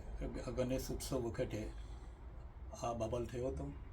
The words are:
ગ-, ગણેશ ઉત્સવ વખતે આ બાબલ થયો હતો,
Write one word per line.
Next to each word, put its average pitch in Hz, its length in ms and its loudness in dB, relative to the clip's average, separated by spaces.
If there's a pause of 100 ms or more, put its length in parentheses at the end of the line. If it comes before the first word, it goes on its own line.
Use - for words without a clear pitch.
(220)
ગ-, 123 300 0
ગણેશ 123 400 4
ઉત્સવ 131 260 2
વખતે 110 520 2 (1120)
આ 117 100 4
બાબલ 113 320 2
થયો 123 220 0
હતો, 143 260 0 (200)